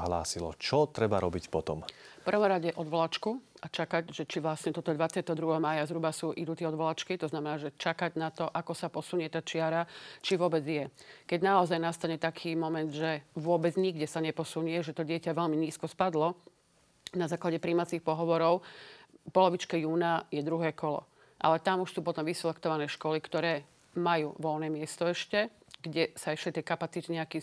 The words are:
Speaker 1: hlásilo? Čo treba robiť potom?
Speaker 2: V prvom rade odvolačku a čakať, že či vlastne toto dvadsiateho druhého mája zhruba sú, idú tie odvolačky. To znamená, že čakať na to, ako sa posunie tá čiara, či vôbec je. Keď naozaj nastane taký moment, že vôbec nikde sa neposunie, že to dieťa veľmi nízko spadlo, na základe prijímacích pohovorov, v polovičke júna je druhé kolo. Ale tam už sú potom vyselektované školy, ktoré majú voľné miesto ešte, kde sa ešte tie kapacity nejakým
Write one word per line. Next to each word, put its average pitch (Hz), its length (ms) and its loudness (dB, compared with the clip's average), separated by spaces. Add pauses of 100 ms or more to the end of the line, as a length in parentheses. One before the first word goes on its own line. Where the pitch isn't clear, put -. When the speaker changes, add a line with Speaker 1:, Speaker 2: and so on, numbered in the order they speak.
Speaker 1:
hlásilo? 85 500 -2
Čo 147 320 2
treba 107 320 2
robiť 87 320 -2
potom? 80 320 -2 (400)
Speaker 2:
V - 0 -
prvom 208 240 4
rade 170 240 2
odvolačku 165 640 -2 (240)
a 165 60 -10
čakať, 170 480 -2
že 165 80 -6
či - 160 -4
vlastne 156 320 -2
toto 160 240 -2
dvadsiateho 165 400 0
druhého 160 260 0
mája 156 240 0
zhruba 165 300 -2
sú, 160 180 -4
idú 165 220 -4
tie 165 160 -2
odvolačky. 160 480 -2
To 156 80 -2
znamená, 151 320 -4
že 147 160 -8
čakať 165 400 -2
na 160 160 -2
to, 160 160 -4
ako 165 240 -4
sa 170 160 -4
posunie 160 400 -2
tá 160 160 -4
čiara, 165 420 0 (380)
či 190 160 2
vôbec 165 240 2
je. 147 240 -2 (400)
Keď 175 160 0
naozaj 180 400 6
nastane 165 320 0
taký 165 400 -2
moment, 160 340 0
že 151 460 -2
vôbec 165 400 2
nikde 175 320 0
sa 165 160 -2
neposunie, 160 580 -2
že 156 140 -6
to 165 80 -2
dieťa 160 320 -2
veľmi 156 320 2
nízko - 180 -8
spadlo, 170 540 0 (760)
na 175 140 0
základe 165 320 0
prijímacích 170 420 0
pohovorov, 165 640 4 (600)
v - 80 -14
polovičke 180 480 4
júna 165 480 2
je 147 160 -2
druhé 160 320 2
kolo. 151 240 -2 (400)
Ale 160 160 6
tam 185 240 2
už - 160 -4
sú 185 80 -2
potom 165 160 -2
vyselektované 160 640 0
školy, 156 360 -2
ktoré 156 440 0 (320)
majú 170 400 2
voľné 156 320 -2
miesto 156 400 -2
ešte, 208 400 0 (360)
kde 160 320 0
sa - 160 -2
ešte 160 260 -4
tie 147 60 -6
kapacity 170 480 -4
nejakým 160 300 -4